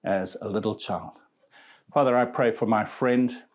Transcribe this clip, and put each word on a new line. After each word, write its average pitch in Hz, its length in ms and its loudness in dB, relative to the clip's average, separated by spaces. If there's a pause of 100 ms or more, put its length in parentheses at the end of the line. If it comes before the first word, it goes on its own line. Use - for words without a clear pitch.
as 95 380 -2
a 104 80 -8
little 107 240 -2
child. 87 480 -10 (680)
Father, 127 240 4
I 123 100 4
pray 120 240 0
for 117 160 -4
my 107 180 2
friend 123 600 0 (100)